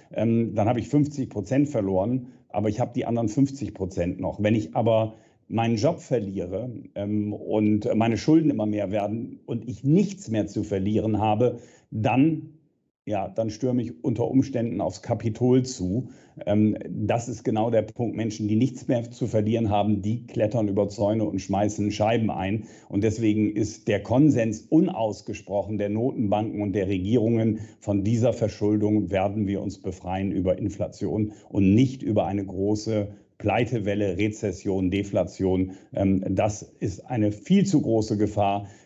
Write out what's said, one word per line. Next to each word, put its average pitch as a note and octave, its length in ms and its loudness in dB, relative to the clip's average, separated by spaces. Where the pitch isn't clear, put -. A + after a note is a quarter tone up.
ähm, A#2 420 0
dann A2 140 2
habe A#2+ 100 0
ich - 80 -6
fünfzig C3+ 420 0
Prozent C3 380 0
verloren, G#2 600 0
aber G#2 220 -2
ich G2 100 -4
habe - 160 -2
die B2 80 -2
anderen A#2 240 -2
fünfzig C3 460 0
Prozent F2+ 480 -4
noch. F#2 200 -4
Wenn G#2+ 140 4
ich - 220 -2
aber A2 380 2
meinen A2+ 260 0
Job C#3 240 0
verliere, G2 720 -4
ähm, G#2 380 -2
und G#2+ 600 0
meine A2+ 220 2
Schulden D#3 340 4
immer G#2+ 160 0
mehr G#2 260 -2
werden G#2 540 -4
und B2+ 220 -6
ich A#2 160 -10
nichts D#3+ 460 2
mehr A2 180 0
zu - 160 -4
verlieren G#2 560 0
habe, A2 380 2
dann, A#2+ 640 0
ja, G2 220 -4
dann A2 220 -4
stürme B2 320 -2
ich - 240 -8
unter A#2 260 -2
Umständen A#2 480 0
aufs - 220 -4
Kapitol A#2+ 640 0
zu. G#2 460 -4
Ähm, G#2 320 2
das A2 400 -2
ist A#2+ 160 -10
genau A2 280 0
der A2 100 4
Punkt. - 340 -4
Menschen, G#2+ 320 -4
die G#2+ 80 2
nichts B2+ 320 0
mehr A#2 220 0
zu - 180 -6
verlieren A2 420 0
haben, G#2 320 2
die A2 260 -4
klettern G#2+ 400 0
über G2+ 200 2
Zäune G#2+ 380 0
und G2 140 -4
schmeißen G2+ 520 -2
Scheiben A2 380 2
ein. F#2+ 360 -4
Und G2+ 140 -2
deswegen G#2+ 480 2
ist - 360 -4
der G2+ 140 0
Konsens A#2 600 4
unausgesprochen G#2+ 1160 0
der G2+ 120 -2
Notenbanken G#2+ 720 0
und G2+ 120 -2
der F#2+ 140 0
Regierungen, A2 720 2
von G2+ 240 0
dieser A2+ 300 2
Verschuldung G#2 800 0
werden G2+ 340 0
wir G2 160 -2
uns G2 200 -8
befreien F#2 500 -4
über F#2 260 0
Inflation G2+ 760 -4
und G2 240 6
nicht B2+ 300 4
über G#2+ 240 0
eine G2 180 -2
große G2+ 640 -2
Pleitewelle, G#2 800 0
Rezession, G2 720 0
Deflation. F#2 840 0
Ähm, F#2+ 380 2
das G#2 320 0
ist - 480 -8
eine G#2+ 220 2
viel F#3+ 340 4
zu E3 160 2
große A2+ 360 0
Gefahr, G2+ 500 0